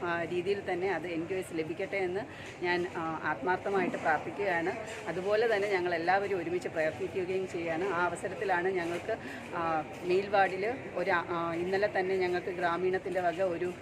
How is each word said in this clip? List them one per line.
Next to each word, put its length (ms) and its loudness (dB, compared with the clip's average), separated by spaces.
ആ, 40 0
രീതിയിൽ 280 0
തന്നെ 180 0
അത് 180 -4
എൻ 140 0
ക്യു 120 0
എസ് 180 -6
ലഭിക്കട്ടെ 480 -2
എന്ന് 160 0
ഞാൻ, 140 2
ആ, 20 -2
ആത്മാർത്ഥമായിട്ട് 760 2
പ്രാർത്ഥിക്കുകയാണ്. 640 2
അതുപോലെ 420 2
തന്നെ 220 2
ഞങ്ങൾ 240 2
എല്ലാവരും 440 2
ഒരുമിച്ച് 320 -2
പ്രയത്നിക്കുകയും 800 0
ചെയ്യുകയാണ്. 320 -2
ആ 20 2
അവസരത്തിലാണ് 720 0
ഞങ്ങൾക്ക്, 360 -2
ആ, 20 0
മെയിൽ 240 4
വാർഡിൽ 300 4
ഒരു, 120 2
ആ, 80 0
ഇന്നലെ 340 2
തന്നെ 260 2
ഞങ്ങൾക്ക് 360 0
ഗ്രാമീണത്തിൻ്റെ 640 2
വക 140 0
ഒരു 140 -2